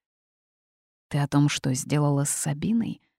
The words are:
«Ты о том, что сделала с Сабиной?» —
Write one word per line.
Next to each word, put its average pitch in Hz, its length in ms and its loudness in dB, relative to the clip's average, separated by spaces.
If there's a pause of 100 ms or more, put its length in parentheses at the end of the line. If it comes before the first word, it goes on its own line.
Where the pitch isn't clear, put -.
(1120)
«Ты 147 60 0
о 143 80 0
том, 143 200 4
что - 280 -2
сделала 143 480 0
с 147 80 -2
Сабиной?» — 160 680 -2 (200)